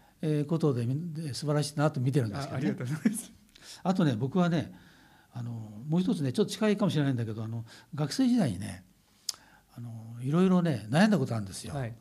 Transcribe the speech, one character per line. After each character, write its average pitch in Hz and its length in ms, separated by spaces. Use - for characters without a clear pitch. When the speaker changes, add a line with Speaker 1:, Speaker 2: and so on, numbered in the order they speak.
Speaker 1:
う 160 40
ん。 156 40
Speaker 2:
え 151 120
ー、 143 40
こ 165 120
と 156 160
で、 120 120
み-、 131 100
で、 151 200
素 151 140
晴 151 60
ら 147 80
し 143 100
い - 60
な 147 120
と 143 100
見 131 120
て 147 80
る 117 80
ん - 20
で 139 100
す 139 80
け - 40
ど - 0
ね。 - 20
Speaker 1:
あ、 - 20
あ 131 40
り 151 80
が 139 80
と - 80
う - 20
ご 127 80
ざ 156 140
い 208 40
ま 233 60
す。 - 140
Speaker 2:
あ 185 120
と 185 120
ね、 127 100
僕 131 220
は 175 100
ね、 160 240
あ 123 80
の、 117 80
も 156 100
う - 20
一 185 140
つ 170 60
ね、 131 120
ち 214 80
ょ 202 40
っ - 20
と - 60
近 214 180
い 202 80
か 208 80
も 160 40
し 123 60
れ 147 80
な 139 60
い - 40
ん - 40
だ 117 80
け 107 80
ど、 110 100
あ 110 40
の、 117 180
学 147 180
生 262 140
時 240 120
代 151 140
に 90 60
ね、 95 260
あ 120 60
の、 113 400
い 131 80
ろ 175 160
い - 20
ろ 180 140
ね、 127 280
悩 175 180
ん - 20
だ 202 80
こ 131 80
と 117 80
あ 113 40
る 104 60
ん - 20
で 95 60
す - 140
よ。 - 80
Speaker 1:
は 135 100
い。 113 160